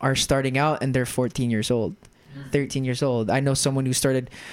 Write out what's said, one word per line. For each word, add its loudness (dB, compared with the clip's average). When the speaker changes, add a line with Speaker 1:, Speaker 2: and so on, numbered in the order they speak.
Speaker 1:
are 2
starting 0
out 2
and 0
they're 2
fourteen -2
years 0
old, 0
Speaker 2:
Mm. -14
Speaker 1:
thirteen -2
years -2
old. 0
I 2
know 2
someone 0
who 0
started, 0